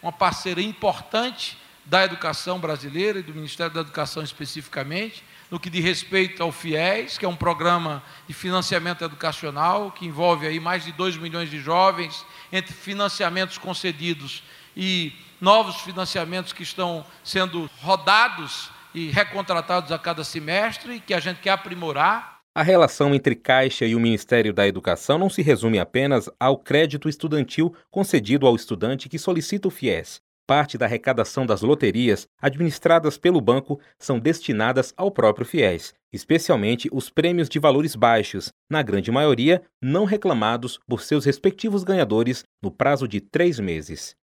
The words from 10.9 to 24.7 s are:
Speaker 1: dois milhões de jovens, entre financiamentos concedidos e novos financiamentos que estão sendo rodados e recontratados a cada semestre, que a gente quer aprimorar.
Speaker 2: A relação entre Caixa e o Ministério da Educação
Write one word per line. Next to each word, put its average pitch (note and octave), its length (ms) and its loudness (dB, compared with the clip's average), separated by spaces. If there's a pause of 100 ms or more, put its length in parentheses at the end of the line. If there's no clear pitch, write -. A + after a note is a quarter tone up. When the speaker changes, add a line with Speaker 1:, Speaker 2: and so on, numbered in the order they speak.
Speaker 1:
dois F3 240 -4
milhões E3 360 -8
de D3+ 80 -10
jovens, E3+ 680 0 (260)
entre F#3 220 -6
financiamentos F#3+ 840 -4
concedidos E3 840 -6 (340)
e F3+ 380 -4 (260)
novos G3 420 4
financiamentos F3+ 680 -6
que - 120 -12
estão E3+ 420 -6 (180)
sendo E3+ 460 -4 (100)
rodados F3 920 0 (240)
e D#3+ 160 -6
recontratados F3+ 800 -2
a D#3+ 80 -4
cada D#3+ 240 -6
semestre, G3+ 760 -6
que G3 140 -4
a F3 60 0
gente F3+ 200 -6
quer F#3+ 120 0
aprimorar. F3+ 880 -2 (160)
Speaker 2:
A D#3+ 80 2
relação D#3 500 6
entre C3 220 2
Caixa C3 500 2
e A2+ 100 2
o A#2 40 2
Ministério A2+ 520 2
da G2+ 160 4
Educação F#2+ 520 0